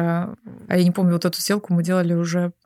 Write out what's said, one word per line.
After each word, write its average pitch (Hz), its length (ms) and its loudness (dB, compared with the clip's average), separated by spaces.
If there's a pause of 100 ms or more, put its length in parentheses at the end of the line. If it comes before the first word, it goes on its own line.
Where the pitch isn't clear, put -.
(680)
а - 80 0
я 180 80 4
не 180 60 6
помню, 175 240 2
вот 170 100 0
эту 175 160 -2
сделку 202 320 -2
мы 170 100 2
делали 175 320 0
уже... 175 380 -2 (140)